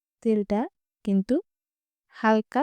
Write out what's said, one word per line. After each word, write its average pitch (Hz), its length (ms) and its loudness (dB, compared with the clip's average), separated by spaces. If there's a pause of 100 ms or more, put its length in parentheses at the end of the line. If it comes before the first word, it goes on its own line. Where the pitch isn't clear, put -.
(220)
তেলটা 214 380 0 (440)
কিন্তু 196 300 0 (840)
হালকা 220 460 0